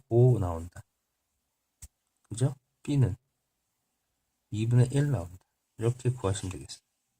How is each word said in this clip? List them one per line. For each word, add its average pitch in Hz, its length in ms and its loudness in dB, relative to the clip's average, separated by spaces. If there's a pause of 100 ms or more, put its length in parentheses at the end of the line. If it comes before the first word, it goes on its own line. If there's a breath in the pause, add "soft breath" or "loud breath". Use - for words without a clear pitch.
오 120 300 6
나온다. 87 440 -6 (1500)
그죠? 127 260 -2 (300)
B는 135 320 2 (1400)
이분의 117 400 2
일 143 180 0
나온다. 90 340 -6 (340)
이렇게 117 320 -2
구하시면 95 420 -4
되겠습니다. - 420 -18 (260)